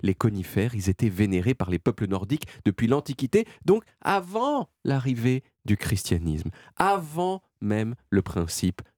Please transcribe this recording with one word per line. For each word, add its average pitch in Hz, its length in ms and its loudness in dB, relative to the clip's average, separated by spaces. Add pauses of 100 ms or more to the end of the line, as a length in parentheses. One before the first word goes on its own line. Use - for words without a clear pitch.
les 95 120 0
conifères, 104 640 -2
ils 98 120 -2
étaient 101 200 2
vénérés 95 460 2
par 87 140 -2
les 87 120 0
peuples 110 260 -2
nordiques 95 400 -4 (180)
depuis 104 220 2
l'Antiquité, 143 580 0 (200)
donc 208 180 4 (180)
avant 208 680 0 (160)
l'arrivée 127 580 0 (220)
du 104 120 2
christianisme, 82 720 -2 (260)
avant 185 680 0 (180)
même 107 360 -2 (120)
le 98 140 4
principe - 600 -2 (160)